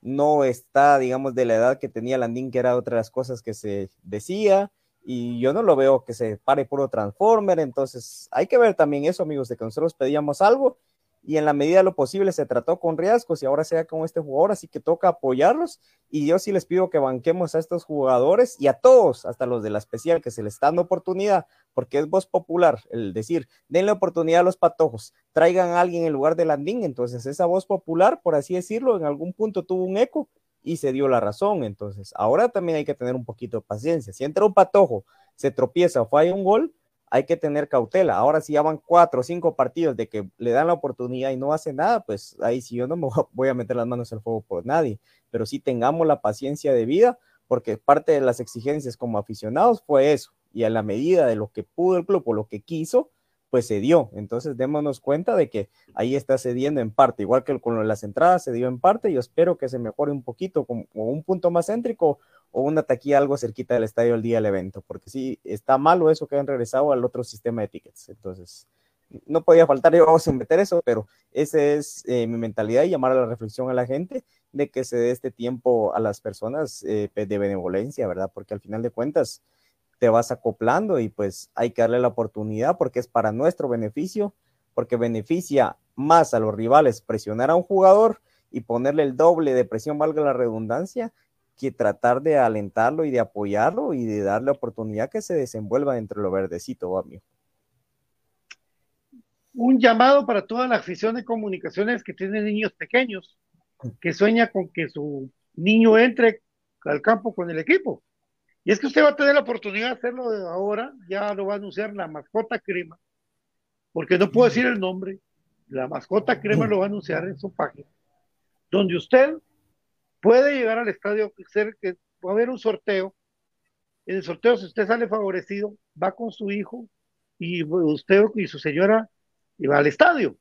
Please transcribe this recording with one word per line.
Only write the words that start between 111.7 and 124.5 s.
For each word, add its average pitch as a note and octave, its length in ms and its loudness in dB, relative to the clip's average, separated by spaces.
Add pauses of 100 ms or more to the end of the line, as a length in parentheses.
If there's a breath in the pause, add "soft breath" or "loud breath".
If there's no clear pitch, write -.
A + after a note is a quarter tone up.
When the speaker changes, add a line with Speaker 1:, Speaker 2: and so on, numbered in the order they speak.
Speaker 2:
la F#3+ 120 -10
mascota G#3 520 -6
Crema, F3 400 -10 (920)
porque E3 260 0
no F#3+ 120 4
puedo A#3+ 180 6
decir B3 180 0
el A#3+ 120 -2
nombre, F#3 400 -8 (500)
la C3 200 -8
mascota G#3 520 -2
Crema G#3+ 260 0
lo G#3 120 0
va F#3 60 0
a G3+ 40 -4
anunciar F3 360 -6
en F#3+ 140 -10
su F#3+ 140 -12
página, - 360 -8 (840)
donde F3+ 260 0
usted C4+ 400 4 (840)
puede B3+ 340 6
llegar A3+ 240 -2
al A#3 100 -4
estadio, G#3 440 -6 (180)
ser G#3+ 300 -4
que F#3 160 -6 (280)
va F3+ 60 -6
a - 20 -2
haber A#3 180 0
un B3+ 80 -8
sorteo. G3 560 -4 (920)
En F#3 100 -6
el F#3+ 60 -6
sorteo, F3 340 0